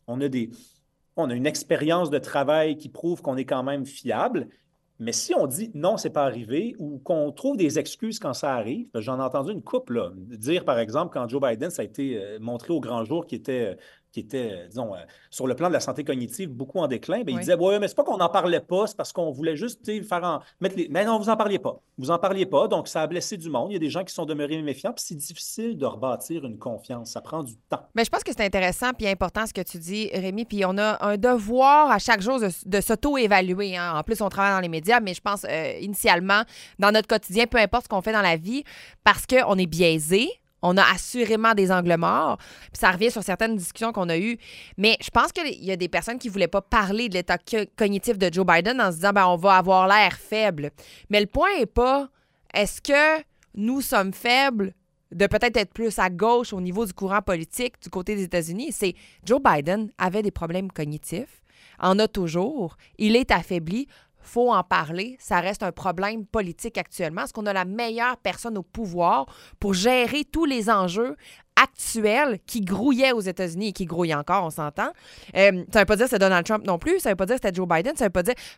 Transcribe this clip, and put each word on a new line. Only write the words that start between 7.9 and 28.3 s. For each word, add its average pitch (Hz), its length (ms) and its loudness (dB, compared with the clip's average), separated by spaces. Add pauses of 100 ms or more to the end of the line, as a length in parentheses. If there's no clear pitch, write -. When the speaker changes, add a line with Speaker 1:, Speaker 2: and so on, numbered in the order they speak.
Speaker 1:
quand 143 140 -6
ça 135 220 -4
arrive, 123 380 -6
ben, 117 60 -6
j'en 127 180 -6
ai 135 60 -4
entendu 143 300 -4
une 180 80 -10
couple, 254 320 -4
là, 101 200 -2
dire, 117 520 -6
par 135 120 0
exemple, 120 360 -2
quand 127 160 -4
Joe 135 120 -4
Biden, 131 280 -2
ça 135 140 -8
a - 20 -10
été, 131 320 -6
euh, 101 240 -10
montré 120 320 -8
au 147 80 -2
grand 117 240 -4
jour 165 200 -4
qu'il 120 120 -10
était, 117 380 -4
euh, - 0 - (360)
qui 113 100 -12
était, 113 300 -8
euh, 90 160 -14
disons, 107 280 -10
euh, 90 40 -12 (300)
sur - 160 -8
le 127 100 0
plan 160 120 0
de 170 60 0
la 135 60 4
santé 135 240 -6
cognitive, 135 460 -6
beaucoup 131 300 -8
en 156 80 0
déclin, 131 360 -4
ben, 175 80 -6
il 247 40 -2
Speaker 2:
Oui. - 60 -4
Speaker 1:
disait, « 180 180 2
Ouais, 190 200 4
mais 202 80 -2
c'est - 80 -10
pas 190 80 2
qu'on 208 140 -4
n'en 170 120 2
parlait 175 300 2
pas, 190 280 -2
c'est - 100 -10
parce - 160 -8
qu'on 165 180 -4
voulait 156 240 -4
juste, 226 300 -8
tu 214 120 -4
sais, 190 60 -8
faire 175 200 -4
en, 165 160 -2 (220)
mettre 190 140 -2
les, » 175 140 -2
Mais 185 160 0
non, 220 140 2
vous 208 100 -2
en 220 80 2
parliez 208 220 0
pas. - 200 -6 (180)
Vous 131 120 -6
en 170 80 2
parliez 190 280 0
pas, 196 220 4
donc 170 200 -2
ça 165 140 -4
a 156 60 0
blessé 175 300 -6
du 165 120 -12
monde. 139 200 -2
Il 208 40 -8
y 190 40 -2
a - 20 -4
des 156 100 -2
gens 170 140 -4
qui 185 100 -14
sont 165 120 -8
demeurés 147 360 -4
méfiants, 147 320 -6
puis - 120 -10
c'est 170 100 -12
difficile 208 640 -10
de 135 80 -4
rebâtir 123 600 -6
une 113 120 -12
confiance. 117 540 -10
Ça 123 100 -12
prend 156 220 -8
du 117 120 -16 (140)
temps. - 120 -6 (120)
Speaker 2:
Mais 226 100 2
je 226 60 -4
pense - 140 -2
que 330 80 -8